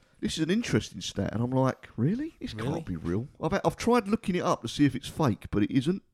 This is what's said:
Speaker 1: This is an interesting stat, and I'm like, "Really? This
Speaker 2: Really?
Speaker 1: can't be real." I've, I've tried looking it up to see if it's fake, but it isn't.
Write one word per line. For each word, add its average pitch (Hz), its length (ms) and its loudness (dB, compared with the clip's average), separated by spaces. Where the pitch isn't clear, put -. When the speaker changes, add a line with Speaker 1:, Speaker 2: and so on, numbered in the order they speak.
Speaker 1:
This - 180 -4
is 156 60 2
an 160 80 0
interesting 185 500 0
stat, 92 320 -4
and 107 80 -2
I'm 123 80 -2
like, 131 480 0
"Really? 226 420 0
This - 140 -8
Speaker 2:
Really? 110 200 -4
Speaker 1:
can't 165 120 -6
be 90 120 -6
real." 87 300 -2
I've, 165 240 0
I've - 120 0
tried 233 300 2
looking 202 280 0
it 175 80 0
up 175 180 0
to - 60 -4
see 143 180 2
if 127 80 4
it's - 140 -8
fake, 131 420 0
but 104 140 2
it - 120 0
isn't. 147 280 0